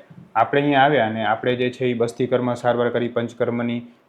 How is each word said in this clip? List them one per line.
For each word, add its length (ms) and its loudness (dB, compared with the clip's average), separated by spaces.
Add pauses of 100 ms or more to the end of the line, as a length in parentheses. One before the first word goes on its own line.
(340)
આપણે 260 2
અહીંયા 240 4
આવ્યા 220 4
અને 180 -4
આપણે 320 0
જે 140 -2
છે 160 -4
એ 80 0
બસ્તી 320 -2
કર્મ 280 0
સારવાર 340 0
કરી 200 -2
પંચકર્મની, 720 -4 (260)